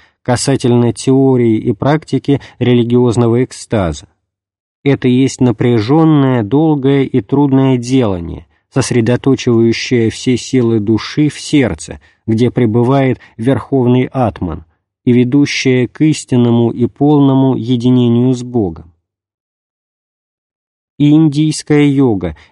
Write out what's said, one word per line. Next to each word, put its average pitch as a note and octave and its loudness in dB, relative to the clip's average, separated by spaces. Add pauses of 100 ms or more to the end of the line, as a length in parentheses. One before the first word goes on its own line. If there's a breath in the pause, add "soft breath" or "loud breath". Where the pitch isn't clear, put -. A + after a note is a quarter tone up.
(220 soft breath)
касательно A#2+ 0
теории C3 2
и B2 -2
практики C#3 -2 (180 loud breath)
религиозного A#2+ 2
экстаза. F#2 -6 (760)
Это C3+ 0
есть B2+ 0
напряженное, B2+ 2
долгое C#3 0
и B2+ -2
трудное C3+ 0
делание, G2+ -4 (240)
сосредоточивающее A#2 0
все B2+ -2
силы A#2 -2
души A2 -2
в - -8
сердце, - -4 (260 soft breath)
где A2+ 0
пребывает B2 0 (160 soft breath)
Верховный B2 0
Атман, F2+ -6 (400)
и B2 2
ведущее B2+ 0
к - -14
истинному A#2+ 0
и A#2+ -2
полному C3+ 2
единению A#2+ 0
с B2 -6
Богом. F#2 -6 (2000)
И D3 4
индийская D3+ 2
йога A#2 0 (160 soft breath)